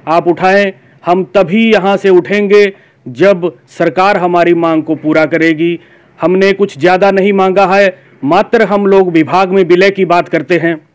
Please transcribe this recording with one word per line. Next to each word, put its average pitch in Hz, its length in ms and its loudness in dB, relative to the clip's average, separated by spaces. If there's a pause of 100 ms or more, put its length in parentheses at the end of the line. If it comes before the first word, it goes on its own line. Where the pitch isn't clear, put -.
आप 170 200 -2
उठाएं, 190 460 0 (320)
हम 180 180 0
तभी 214 500 0
यहां 196 240 0
से 196 120 -2
उठेंगे 196 640 2 (340)
जब 170 480 -2 (120)
सरकार 185 500 -2
हमारी 175 360 0
मांग 165 300 0
को 156 120 -6
पूरा 156 300 -2
करेगी। 160 540 -2 (420)
हमने 190 320 0
कुछ 196 260 -4
ज़्यादा 185 320 2
नहीं 196 220 0
मांगा 190 320 0
है, 190 320 0 (260)
मात्र 190 380 0
हम 202 260 0
लोग 190 240 2
विभाग 165 380 0
में 190 140 0
विलय 180 280 2
की 190 140 -2
बात 175 240 0
करते 165 280 -2
हैं। 160 380 -6